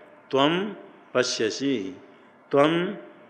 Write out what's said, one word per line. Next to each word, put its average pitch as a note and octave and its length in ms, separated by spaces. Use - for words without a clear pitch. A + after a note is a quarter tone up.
त्वम F3 440
पश्यसि, A#2+ 880
त्वम E3+ 440